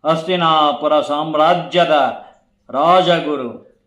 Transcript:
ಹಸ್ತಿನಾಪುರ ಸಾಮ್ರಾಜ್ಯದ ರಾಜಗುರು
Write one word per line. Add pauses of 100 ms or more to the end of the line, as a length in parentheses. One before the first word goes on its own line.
ಹಸ್ತಿನಾಪುರ
ಸಾಮ್ರಾಜ್ಯದ (460)
ರಾಜಗುರು